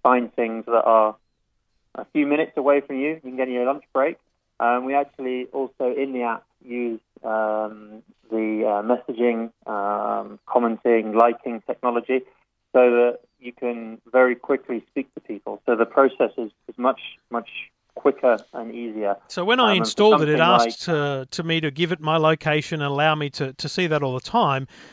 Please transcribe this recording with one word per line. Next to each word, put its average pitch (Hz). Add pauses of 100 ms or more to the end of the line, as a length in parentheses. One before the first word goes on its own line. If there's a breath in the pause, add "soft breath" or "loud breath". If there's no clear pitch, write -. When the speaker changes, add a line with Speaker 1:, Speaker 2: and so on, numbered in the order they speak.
Speaker 1:
find 123
things 113
that 117
are 110 (800)
a 110
few 151
minutes 147
away 143
from 139
you. 143
You 160
can 127
get 131
in 127
your 123
lunch 143 (100)
break. 143 (400)
Um, 120
we 131
actually 127
also 127
in 139
the 123
app 117 (180)
use, 120 (240)
um, 107 (280)
the, 110
uh, 104
messaging, 117 (160)
um, 104
commenting, 113
liking 117
technology 123 (540 soft breath)
so 123
that 120 (200)
you 123
can 117 (140)
very 127
quickly 123
speak 135
to -
people. 104
So 120
the 113
process 131
is, 113 (180)
is -
much, 127 (300)
much 120 (480)
quicker 131 (160)
and 117
easier. 107 (120)
Speaker 2:
So 175
when 233
I 247
Speaker 1:
Um, 214
and 196
for -
Speaker 2:
installed 208
it, 151
it 151
Speaker 1:
something 196
Speaker 2:
asked, -
Speaker 1:
like 165
Speaker 2:
uh, 143
to 175
me 165
to 156
give 156
it 160
my 156
location 156
and 143
allow 151
me 151
to, 135
to -
see 185
that 151
all 131
the 135
time. 139 (240 loud breath)